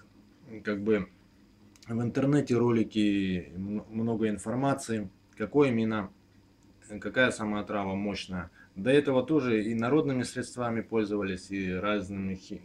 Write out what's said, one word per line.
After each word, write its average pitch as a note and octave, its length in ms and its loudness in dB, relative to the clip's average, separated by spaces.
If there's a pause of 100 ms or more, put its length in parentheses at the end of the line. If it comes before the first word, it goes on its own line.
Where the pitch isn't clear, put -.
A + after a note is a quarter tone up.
(640)
как G2+ 180 -4
бы G#2 260 2 (800)
в A#2 140 -2
интернете C3+ 540 2
ролики, G2+ 1000 2
м-, G2 360 -6
много A2 380 0
информации, A2+ 800 -2 (280)
какой C#3 320 4
именно, A2 420 0 (920)
какая A2+ 300 2
самая G#2 320 -2
отрава G2 320 -2
мощная. F#2+ 560 -6 (240)
До G2 160 -2
этого C#3 320 4
тоже B2+ 420 2
и A#2 100 -2
народными B2+ 480 2
средствами A#2+ 600 -4
пользовались, G2 680 -2
и G2 220 -2
разными G2 640 -2
хи-, - 300 -12